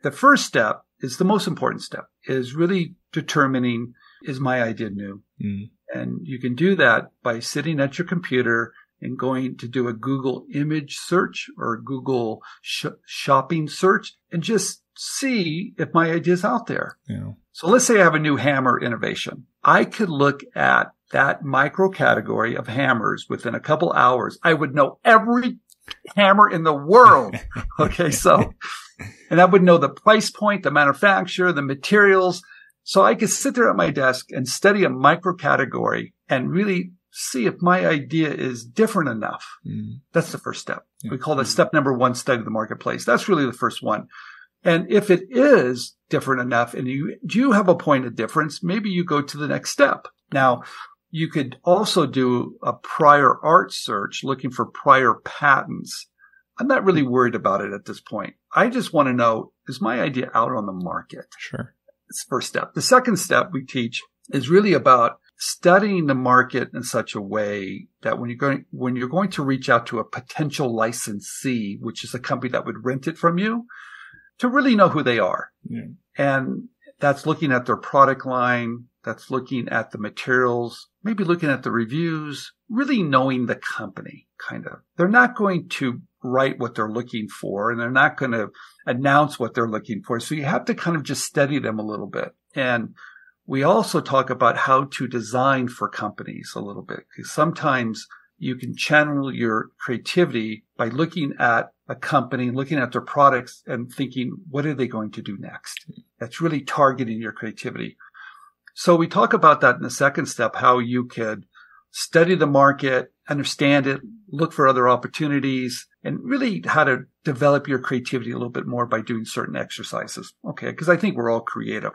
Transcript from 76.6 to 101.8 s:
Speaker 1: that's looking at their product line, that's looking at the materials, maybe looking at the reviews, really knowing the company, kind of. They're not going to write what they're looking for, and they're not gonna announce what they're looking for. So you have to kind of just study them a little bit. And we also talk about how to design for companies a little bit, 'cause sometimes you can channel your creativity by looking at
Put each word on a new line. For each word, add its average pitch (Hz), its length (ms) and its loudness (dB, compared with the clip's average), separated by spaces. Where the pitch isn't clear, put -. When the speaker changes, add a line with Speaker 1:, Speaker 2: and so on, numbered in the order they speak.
Speaker 1:
that's 143 260 0
looking 151 260 0
at 123 140 2
their 113 120 0
product 135 480 4
line, 120 600 -2
that's - 280 -10
looking 127 380 -6
at 113 220 -4
the - 60 -14
materials, 120 920 -2
maybe 208 200 -4
looking 170 260 0
at 127 140 -2
the 120 80 -4
reviews, 147 840 -4
really 247 320 0
knowing 131 460 2
the 113 80 -2
company, - 720 -12
kind - 300 -12
of. - 120 -16
They're 175 100 2
not 247 280 4
going 190 340 -2
to 123 320 -4
write 131 360 0
what 117 160 -6
they're 110 160 -4
looking 117 360 -8
for, 101 440 -6
and 117 80 -6
they're 120 100 -6
not 139 280 2
gonna 117 300 -2
announce 143 540 0
what 113 160 -4
they're 117 120 0
looking 107 360 -8
for. 117 160 -4
So 151 160 -8
you 151 100 -6
have 180 200 -4
to 233 100 -4
kind 170 200 -4
of 151 60 -4
just 131 240 -6
study 143 320 0
them 113 220 -4
a 107 60 -8
little 107 200 -8
bit. - 300 -10
And 123 400 -2
we 135 160 -2
also 175 380 2
talk 131 280 -2
about 120 260 2
how 135 300 2
to 139 220 -8
design 123 600 -2
for 107 220 -6
companies - 640 -12
a 113 60 -10
little 101 220 -12
bit, - 220 -12
'cause - 160 -14
sometimes 139 760 -2
you 127 180 -6
can 127 200 -12
channel 147 580 0
your 113 360 -2
creativity 117 840 -2
by 120 120 -2
looking 147 500 -4
at 117 320 0